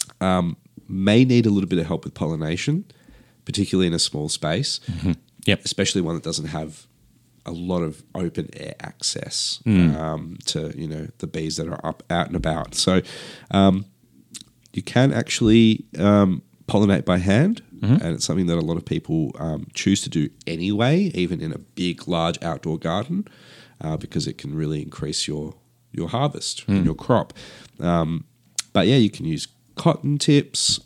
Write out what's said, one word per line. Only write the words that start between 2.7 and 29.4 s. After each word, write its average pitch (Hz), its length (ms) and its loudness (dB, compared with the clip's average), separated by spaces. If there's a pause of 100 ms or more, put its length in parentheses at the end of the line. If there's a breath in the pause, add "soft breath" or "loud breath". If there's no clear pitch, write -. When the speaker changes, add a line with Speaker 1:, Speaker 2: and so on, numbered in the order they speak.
Speaker 1:
particularly 95 440 0
in 82 60 0
a 82 60 0
small 76 300 -4
space, 85 500 -2 (100)
Speaker 2:
Mm-hmm. 87 220 -2 (360)
Yep. 101 180 0
Speaker 1:
especially - 340 -2
one 85 160 -2
that 78 80 -8
doesn't 78 240 -6
have 80 400 -10 (580)
a - 60 -12
lot 87 300 -2
of 78 220 -6 (120)
open 87 400 -6
air 73 240 -14
access, - 840 -6
Speaker 2:
Mm. 90 320 6
Speaker 1:
um, 80 480 -6
to, 78 320 -4
you 78 100 -8
know, 78 300 -8
the 85 100 -8
bees 80 300 -6
that 82 100 -4
are - 180 -8
up, 80 240 -8
out 85 180 0
and 87 100 -4
about. 80 360 -4
So, 92 280 2 (500 loud breath)
um, 98 320 6 (880)
you - 100 -6
can 135 300 2
actually, 113 720 4 (160)
um, 101 420 4 (280)
pollinate 101 360 4
by 90 120 2
hand, 113 440 2 (180)
Speaker 2:
Mm-hmm. 107 140 2 (100)
Speaker 1:
and 82 120 -2
it's - 100 -6
something 87 220 0
that 85 100 2
a 85 40 0
lot 80 140 -2
of 82 80 -6
people, 80 560 -2
um, 76 340 -6
choose - 280 2
to - 80 -8
do 76 200 0 (160)
anyway, 110 680 0
even 87 260 -2
in 80 140 -6
a - 60 -10
big, - 500 -6
large 82 340 0
outdoor 80 340 -4
garden, 131 480 -4 (540 loud breath)
uh, 78 160 -6
because 78 320 -6
it 69 100 -8
can 73 160 -10
really 76 280 -4
increase - 480 -8
your, 76 240 -8 (400)
your 82 160 -6
harvest - 580 -4
and 98 140 2
Speaker 2:
Mm. 85 40 4
Speaker 1:
your 80 100 0
crop. - 360 0 (480 loud breath)
Um, 82 460 0 (480)
but 92 140 4
yeah, 131 100 6
you 110 120 6
can - 160 -10
use 80 220 -4 (300)